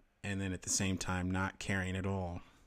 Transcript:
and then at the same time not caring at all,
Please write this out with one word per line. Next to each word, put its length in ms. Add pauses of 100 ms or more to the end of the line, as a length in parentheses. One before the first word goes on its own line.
(240)
and 180
then 100
at 120
the 60
same 280
time 340
not 260
caring 380
at 100
all, 360 (260)